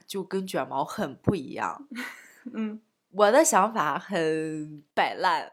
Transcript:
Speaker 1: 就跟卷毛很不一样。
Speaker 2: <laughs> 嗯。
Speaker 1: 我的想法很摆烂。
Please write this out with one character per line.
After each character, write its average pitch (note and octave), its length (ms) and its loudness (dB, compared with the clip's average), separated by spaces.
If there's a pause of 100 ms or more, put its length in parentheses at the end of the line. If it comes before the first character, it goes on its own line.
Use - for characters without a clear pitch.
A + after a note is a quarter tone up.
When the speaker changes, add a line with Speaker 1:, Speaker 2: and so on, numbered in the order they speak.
Speaker 1:
就 F#3+ 180 -6
跟 F#3+ 220 -4
卷 D#3 200 -2
毛 C3+ 160 -2
很 D#3 320 -4
不 - 200 0
一 C#3 180 -6
样。 A2+ 340 -6 (300)
Speaker 2:
<laughs> - 380 -18
嗯。 A3 260 -6 (300)
Speaker 1:
我 G3+ 200 6
的 C#4+ 140 8
想 A3 300 4
法 D3+ 240 0
很 D#3 840 -4 (120)
摆 C#3+ 200 2
烂。 D#3+ 380 0